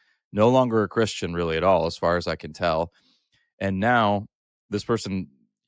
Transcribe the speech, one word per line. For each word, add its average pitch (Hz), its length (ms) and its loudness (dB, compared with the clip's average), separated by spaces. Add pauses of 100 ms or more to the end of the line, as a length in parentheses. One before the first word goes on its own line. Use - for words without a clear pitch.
(320)
no 107 160 4
longer 123 340 4
a 98 60 -2
Christian 101 460 -2
really 85 220 -2
at 82 80 0
all, 87 220 4
as 82 100 -4
far 87 200 0
as 85 100 -4
I 82 100 -4
can 78 160 -14
tell. 85 400 -2 (680)
And 98 220 -4
now 107 460 2 (440)
this 101 140 -4
person, 98 440 -4 (400)